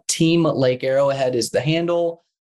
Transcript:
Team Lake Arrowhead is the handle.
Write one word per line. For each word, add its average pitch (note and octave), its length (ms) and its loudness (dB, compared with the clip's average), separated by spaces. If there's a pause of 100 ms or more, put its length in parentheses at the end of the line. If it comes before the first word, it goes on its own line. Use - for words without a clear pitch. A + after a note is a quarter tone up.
Team E3 340 2
Lake B2+ 400 0
Arrowhead C3+ 520 0
is A2+ 160 -2
the - 100 0
handle. E3+ 600 -2 (220)